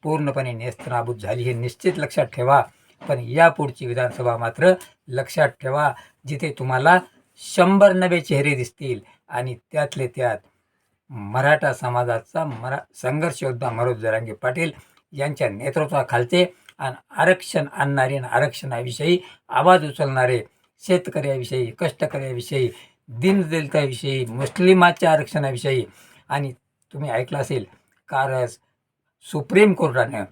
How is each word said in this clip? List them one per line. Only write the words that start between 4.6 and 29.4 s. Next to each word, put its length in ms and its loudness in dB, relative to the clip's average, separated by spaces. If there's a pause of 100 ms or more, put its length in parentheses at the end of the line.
लक्षात 420 -2
ठेवा, 440 -2 (340)
जिथे 320 -6
तुम्हाला 400 4 (360)
शंभर 580 6
नवे 280 2
चेहरे 340 0
दिसतील 440 -6 (280)
आणि 300 -6 (140)
त्यातले 360 -4
त्यात 300 -2 (720)
मराठा 640 0
समाजाचा 720 -4
मरा-, 500 -8
संघर्ष 480 -4
योद्धा 260 -4
मनोज 280 -2
जरांगे 360 -4
पाटील 380 -4 (400)
यांच्या 380 -2
नेतृत्वाखालचे 960 0 (320)
आणि 180 -6 (140)
आरक्षण 640 0
आणणारे 440 0
आणि 100 -6
आरक्षणाविषयी 920 -2 (300)
आवाज 360 6
उचलणारे, 580 0 (360)
शेतकऱ्याविषयी, 920 -2
कष्टकऱ्याविषयी, 1000 -4 (360)
दीनदलिताविषयी, 1160 0
मुस्लिमाच्या 840 4
आरक्षणाविषयी. 760 -2 (440)
आणि 240 -4 (400)
तुम्ही 160 -8
ऐकलं 280 -4
असेल, 280 -4 (420)
कालच 520 -4 (720)
सुप्रीम 420 4